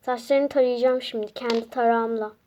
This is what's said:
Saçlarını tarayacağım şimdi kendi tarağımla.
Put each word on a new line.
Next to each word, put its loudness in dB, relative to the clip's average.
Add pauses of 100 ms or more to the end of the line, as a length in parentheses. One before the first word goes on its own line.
Saçlarını 0
tarayacağım 2
şimdi -8
kendi -4
tarağımla. 0 (140)